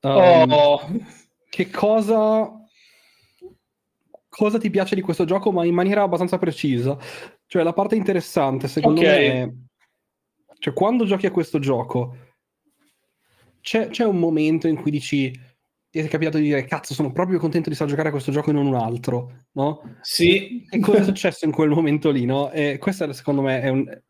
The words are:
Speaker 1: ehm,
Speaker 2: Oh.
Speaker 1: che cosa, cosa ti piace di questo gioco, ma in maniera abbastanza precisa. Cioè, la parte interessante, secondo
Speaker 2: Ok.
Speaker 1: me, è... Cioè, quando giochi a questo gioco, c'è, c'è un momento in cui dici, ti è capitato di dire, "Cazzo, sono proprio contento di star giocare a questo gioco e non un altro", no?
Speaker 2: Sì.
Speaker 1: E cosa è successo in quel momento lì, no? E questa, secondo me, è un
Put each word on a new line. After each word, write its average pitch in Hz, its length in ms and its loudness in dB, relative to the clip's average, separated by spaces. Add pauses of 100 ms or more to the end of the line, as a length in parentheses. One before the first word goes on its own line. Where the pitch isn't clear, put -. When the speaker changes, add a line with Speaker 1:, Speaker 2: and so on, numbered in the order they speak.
Speaker 1:
ehm, 160 520 6
Speaker 2:
Oh. 147 280 6 (680)
Speaker 1:
che - 200 -4
cosa, 214 800 0 (1800)
cosa 214 300 0
ti 214 120 -4
piace 190 240 -2
di 190 60 -2
questo 180 240 -2
gioco, 190 280 0
ma 170 120 0
in 175 100 2
maniera 196 280 2
abbastanza 180 360 -2
precisa. 139 580 -2 (500)
Cioè, 175 160 0
la 165 100 2
parte 202 240 0
interessante, 156 720 0
secondo 156 320 2
Speaker 2:
Ok. 165 60 6
Speaker 1:
me, 147 100 8
è... 127 340 2 (1080)
Cioè, - 160 -6
quando 226 300 2
giochi 196 220 0
a 180 40 2
questo 165 280 -2
gioco, 123 580 -2 (1400)
c'è, 220 280 -2
c'è 240 160 -2
un 196 140 2
momento 160 480 0
in 160 100 0
cui 151 140 -2
dici, 139 400 -2 (600)
ti - 80 -8
è 156 100 -4
capitato 156 300 -2
di 151 60 2
dire, 143 200 0
"Cazzo, 143 300 -8
sono 135 180 -4
proprio 180 260 -2
contento 160 300 -2
di 151 60 -6
star 151 140 -4
giocare 151 200 -2
a - 20 -2
questo 143 220 -6
gioco 147 180 -2
e - 20 2
non 143 140 0
un 135 80 0
altro", 120 760 -6
no? 143 480 -4
Speaker 2:
Sì. 196 680 0
Speaker 1:
E - 120 -2
cosa 202 180 4
è 196 60 4
successo 190 400 -2
in 151 80 0
quel 156 180 2
momento 151 400 2
lì, 131 140 0
no? 135 260 -2
E 143 280 -4
questa, 185 340 -4
secondo 139 280 -2
me, 131 200 0
è 131 80 -2
un 131 420 -4